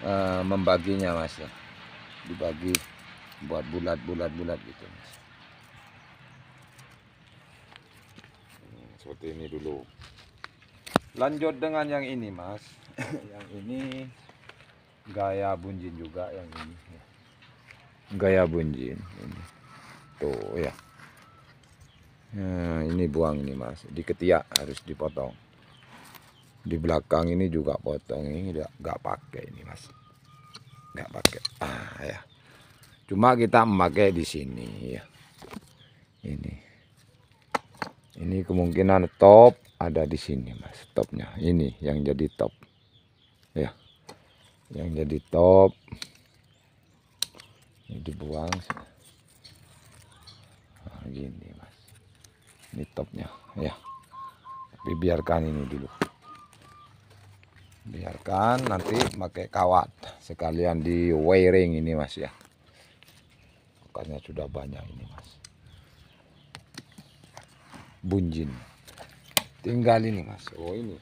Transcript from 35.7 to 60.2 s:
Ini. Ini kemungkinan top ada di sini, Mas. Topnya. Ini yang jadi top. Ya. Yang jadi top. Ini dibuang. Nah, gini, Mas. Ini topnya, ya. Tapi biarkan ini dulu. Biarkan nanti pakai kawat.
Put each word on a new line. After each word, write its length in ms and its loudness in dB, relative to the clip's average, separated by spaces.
Ini. 300 -8
Ini 140 -2
kemungkinan 720 4
top 400 12
ada 320 0
di 80 -4
sini, 400 -6
Mas. 400 -18
Topnya. 400 -4
Ini 480 0
yang 160 -2
jadi 320 0
top. 240 -4
Ya. 240 -4
Yang 320 -4
jadi 140 -4
top. 480 10
Ini 80 -12
dibuang. 560 -8
Nah, 240 -18
gini, 480 -14
Mas. 160 -20
Ini 240 -10
topnya, 320 -10
ya. 160 -6
Tapi 160 -8
biarkan 560 -2
ini 160 -6
dulu. 220 -12
Biarkan 880 -2
nanti 240 -2
pakai 320 -8
kawat. 400 4